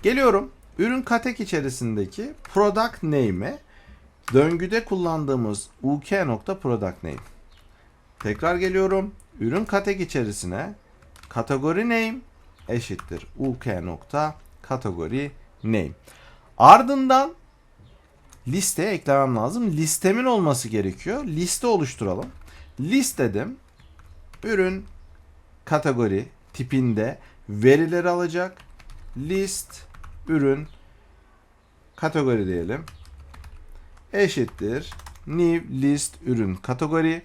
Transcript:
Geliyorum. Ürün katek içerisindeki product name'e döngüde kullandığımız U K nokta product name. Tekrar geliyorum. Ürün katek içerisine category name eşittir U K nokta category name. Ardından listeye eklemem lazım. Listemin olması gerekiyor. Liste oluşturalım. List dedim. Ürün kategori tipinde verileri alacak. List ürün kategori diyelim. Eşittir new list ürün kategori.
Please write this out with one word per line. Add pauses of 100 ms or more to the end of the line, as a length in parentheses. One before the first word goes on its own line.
Geliyorum. (260)
Ürün
katek
içerisindeki (200)
product
name'e (720)
döngüde
kullandığımız (140)
U
K
nokta
product
name. (1000)
Tekrar
geliyorum. (260)
Ürün
katek
içerisine (600)
category
name (500)
eşittir (120)
U
K
nokta (340)
category (340)
name. (680)
Ardından (1120)
listeye
eklemem
lazım.
Listemin
olması
gerekiyor.
Liste
oluşturalım. (500)
List
dedim. (880)
Ürün (760)
kategori (240)
tipinde (300)
verileri
alacak. (580)
List (420)
ürün (1300)
kategori
diyelim. (1300)
Eşittir (320)
new
list
ürün
kategori.